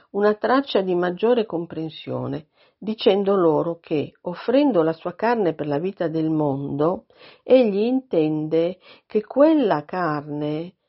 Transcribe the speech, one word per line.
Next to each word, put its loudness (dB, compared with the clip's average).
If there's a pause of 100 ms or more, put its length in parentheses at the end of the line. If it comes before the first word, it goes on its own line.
(120)
una 2
traccia 0
di -2
maggiore 0
comprensione, -8 (300)
dicendo 2
loro 2
che, -6
offrendo 2
la 0
sua -8
carne 0
per -6
la -2
vita -4
del -2
mondo, -2 (380)
egli 4
intende 0 (260)
che -2
quella 2
carne -4 (140)